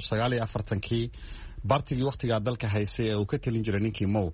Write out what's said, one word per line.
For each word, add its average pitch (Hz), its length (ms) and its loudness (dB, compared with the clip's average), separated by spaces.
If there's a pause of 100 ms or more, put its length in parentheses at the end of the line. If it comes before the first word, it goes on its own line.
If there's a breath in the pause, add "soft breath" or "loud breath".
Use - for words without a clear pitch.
sagaal 117 300 2
iyo 117 100 2
afartankii, 113 600 -2 (580 loud breath)
bartigii 131 400 2
waqtigaa 120 360 0
dalka 117 280 -2
haysay 104 400 2
ee 107 80 2
uu 104 100 2
ka 147 140 -2
talin 113 240 0
jiray 101 180 0
ninkii 107 260 0
Mao, 101 260 2